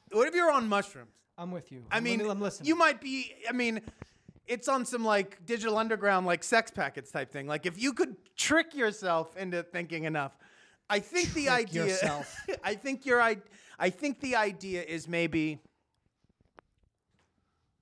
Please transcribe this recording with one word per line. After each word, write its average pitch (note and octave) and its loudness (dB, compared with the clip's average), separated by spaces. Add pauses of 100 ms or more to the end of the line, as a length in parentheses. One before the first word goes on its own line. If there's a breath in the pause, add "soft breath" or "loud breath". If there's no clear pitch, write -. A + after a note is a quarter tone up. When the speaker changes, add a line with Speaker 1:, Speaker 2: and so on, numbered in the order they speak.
(120)
Speaker 1:
what A3+ 6
if D#4+ -2
you're E4+ 6
on B3+ 4
mushrooms? F#3+ -2 (300)
Speaker 2:
I'm F3 -8
with F3 -10
you. B2+ -16
Speaker 1:
I G#3 2
Speaker 2:
I'm A#3 0
Speaker 1:
mean, A#3 0
Speaker 2:
li-, G#3 0
I'm G3+ -2
listening. G3 -4
Speaker 1:
you D#4+ 4
might D#4+ 4
be, C4 -6 (160)
I A#3+ -2
mean, A#3 0 (680 loud breath)
it's A#3 -4
on C4+ 2
some, A#3 -4
like, G3+ 0
Digital A3 -2
Underground, G3+ 2
like, F3 2
Sex A3+ 2
Packets C#3 -6
type C#3 -6
thing. C#3 -8
Like, D3+ -4
if F3 -4
you C4 0
could A3+ 0 (200)
trick D#4+ 2
yourself G3 0
into F3+ -4
thinking E3+ -6
enough, D3 -4 (520 soft breath)
I G#3 2
think E4+ -2
the D4 -2
Speaker 2:
Trick B3 4
Speaker 1:
idea, E3 0
Speaker 2:
yourself. F#3 -2 (180)
Speaker 1:
<laughs> - -8
I G3+ -2
think C4+ -6
your B3 4
i-, A3+ 4 (400 loud breath)
I F#3 2
think C#4+ -2
the B3+ -2
idea G3 -2
is D#3+ -8
maybe D#3+ 0 (2250)